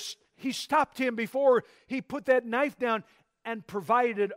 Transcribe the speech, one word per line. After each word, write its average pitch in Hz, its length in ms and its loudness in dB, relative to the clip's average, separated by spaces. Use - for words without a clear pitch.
he 262 160 -6
stopped - 460 -2
him 254 180 -2
before 247 480 2
he 262 160 -6
put 269 240 -10
that 254 200 4
knife 247 340 -2
down 226 240 -2
and 226 200 -10
provided 208 720 0